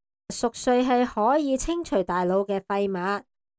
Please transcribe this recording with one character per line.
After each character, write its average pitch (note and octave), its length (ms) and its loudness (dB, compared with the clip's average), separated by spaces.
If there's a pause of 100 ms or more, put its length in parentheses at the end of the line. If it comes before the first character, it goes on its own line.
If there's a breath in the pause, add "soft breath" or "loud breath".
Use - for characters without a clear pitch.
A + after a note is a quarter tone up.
(320)
熟 - 200 -2
睡 B3 320 2
係 B3 220 2
可 B3 320 2
以 C4+ 180 0
清 E4+ 260 -2
除 G3 200 0
大 F3+ 240 -2
腦 F#3+ 180 2
嘅 G3 160 -2
廢 G3+ 280 -2
物， G3 360 -4 (340)